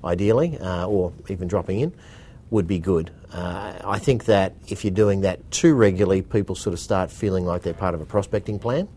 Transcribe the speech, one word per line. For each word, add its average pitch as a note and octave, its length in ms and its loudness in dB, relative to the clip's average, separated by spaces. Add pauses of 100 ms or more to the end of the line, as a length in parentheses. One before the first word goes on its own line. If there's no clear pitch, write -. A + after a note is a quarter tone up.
ideally, A2 560 2
uh, F2+ 260 -4
or F#2 260 0 (160)
even F#2 200 -6
dropping F#2+ 320 -2
in, D#3 120 -2 (600)
would G2+ 160 0
be F#2+ 100 0
good. E2 320 0 (240)
Uh, F2+ 400 -8 (100)
I G2+ 140 -2
think A#2+ 280 0
that G2 280 4 (140)
if G2+ 180 -8
you're G2 60 0
doing G2 300 2
that F#2+ 280 -2
too E3 240 4
regularly, F#2+ 480 4
people G2 320 -2
sort F2+ 220 -4
of E2 40 -8
start F#2 300 -2
feeling F#2 380 -2
like F2 160 -4
they're E2+ 100 -4
part F2 220 0
of D#2 60 -8
a D2+ 40 -10
prospecting G#2 540 -2
plan. C#3+ 380 -2